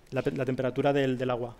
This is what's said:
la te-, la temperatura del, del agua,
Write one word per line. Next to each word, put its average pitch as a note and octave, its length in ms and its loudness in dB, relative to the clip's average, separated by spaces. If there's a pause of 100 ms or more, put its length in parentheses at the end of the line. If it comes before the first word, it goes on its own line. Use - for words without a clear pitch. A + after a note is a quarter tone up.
(100)
la C3 120 -2
te-, C#3+ 100 0
la C#3 140 -2
temperatura C3 460 0
del, C3+ 240 2
del B2+ 140 -2
agua, A#2+ 300 -4